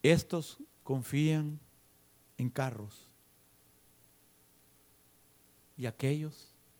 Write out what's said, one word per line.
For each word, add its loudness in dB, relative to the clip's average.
Estos 2
confían 0
en -2
carros -8
y -6
aquellos -4